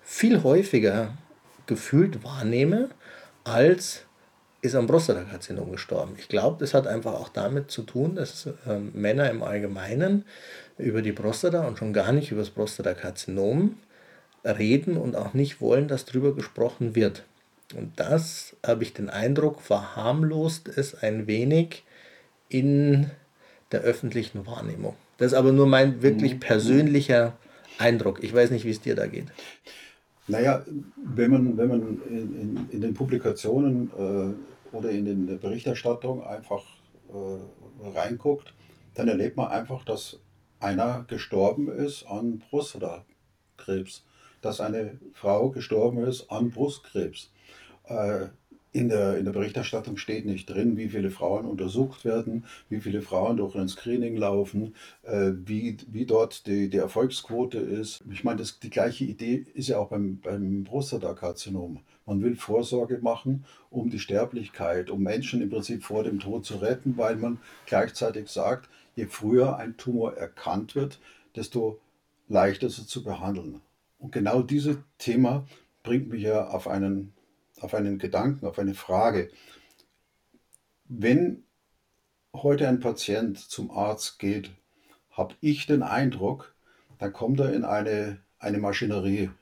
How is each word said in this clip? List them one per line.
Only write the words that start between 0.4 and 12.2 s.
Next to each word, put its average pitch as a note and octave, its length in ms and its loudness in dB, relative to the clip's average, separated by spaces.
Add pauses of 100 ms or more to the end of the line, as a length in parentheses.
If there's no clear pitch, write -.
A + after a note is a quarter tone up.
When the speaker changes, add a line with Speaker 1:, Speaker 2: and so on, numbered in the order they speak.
Speaker 1:
häufiger A#2 680 4 (540)
gefühlt C#3+ 580 2
wahrnehme, C#3 640 2 (560)
als C#3+ 560 4 (600)
ist B2+ 140 0
am A#2 120 4
Prostatakarzinom F#2 840 0
gestorben. - 460 -6
Ich - 100 -18
glaub, - 320 0
das C#3 140 -2
hat C3+ 120 6
einfach A2+ 280 -4
auch - 160 -8
damit C3+ 420 -4
zu - 120 -8
tun, D#3 320 -2
dass, - 340 -8 (180)
ähm, G#2 260 -4
Männer A2+ 360 2
im A2+ 120 -4
Allgemeinen G#2 840 0 (520)
über A2+ 240 0
die G#2+ 120 -2
Prostata D#3+ 520 0
und A2+ 120 -4
schon G#2+ 160 -2
gar G2+ 180 4
nicht C#3+ 200 2